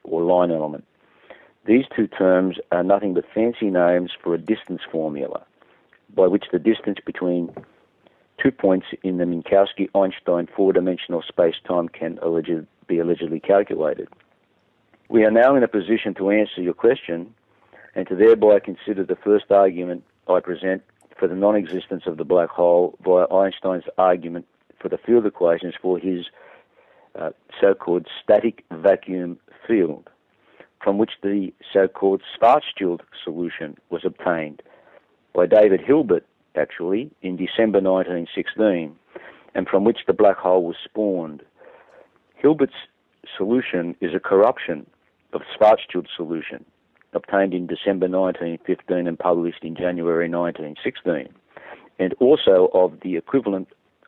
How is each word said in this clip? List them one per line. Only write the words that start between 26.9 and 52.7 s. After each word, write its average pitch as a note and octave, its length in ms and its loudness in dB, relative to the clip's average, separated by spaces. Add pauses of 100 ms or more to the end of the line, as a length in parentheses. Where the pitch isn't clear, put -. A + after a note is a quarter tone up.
uh, D#2+ 120 -8 (300)
so-called F2+ 480 0 (140)
static G#2+ 500 2
vacuum F2+ 640 -2 (280)
field, F2+ 440 -2 (720)
from G2 160 0
which A2 140 0 (100)
the G2 300 -4 (200)
so-called G2 480 2 (160)
Schwarzschild A2+ 640 2 (220)
solution E2 540 -10 (140)
was E2+ 140 -6
obtained E2 560 -6 (720)
by F2+ 140 2
David G2 340 6
Hilbert, B2+ 460 2 (300)
actually, F#2+ 540 -4 (120)
in F#2 140 -8
December G2+ 440 0
nineteen F2+ 540 0
sixteen, F2 600 -2 (600)
and F#2 120 -4
from F#2+ 180 0
which A#2 220 0
the F#2+ 60 2
black G2 240 4
hole F#2 280 2
was E2+ 200 -6
spawned. F2 580 -6 (920)
Hilbert's D3 400 0 (640)
solution F#2+ 640 -4
is E2+ 140 -4
a F#2 60 -4
corruption G2 640 0 (460)
of - 80 -8 (180)
Schwarzschild G#2+ 560 2
solution, E2 500 -10 (480)
obtained G2 420 -2
in F2+ 120 -6
December F#2 400 -2
nineteen F2+ 580 -2
fifteen F2+ 440 -4
and E2 100 -6
published E2+ 460 -2
in E2 100 -10
January E2+ 540 -2
nineteen E2 560 -6
sixteen, E2 440 -6 (680)
and F#2 220 -2
also A2+ 540 6